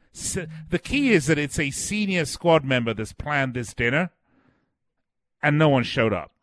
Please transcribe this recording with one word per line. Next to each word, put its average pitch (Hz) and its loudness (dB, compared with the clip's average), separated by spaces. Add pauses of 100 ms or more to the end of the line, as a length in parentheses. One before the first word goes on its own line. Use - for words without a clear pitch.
(140)
S-, - -8 (300)
the 170 -2
key 269 0
is 156 4
that 156 2
it's 147 -4
a 143 -2
senior 196 -2
squad 160 2
member 120 0
that's 104 -6
planned 135 -4
this 120 -6
dinner, 139 0 (1300)
and 147 2
no 156 6
one 131 4
showed 113 0
up. 87 -6 (120)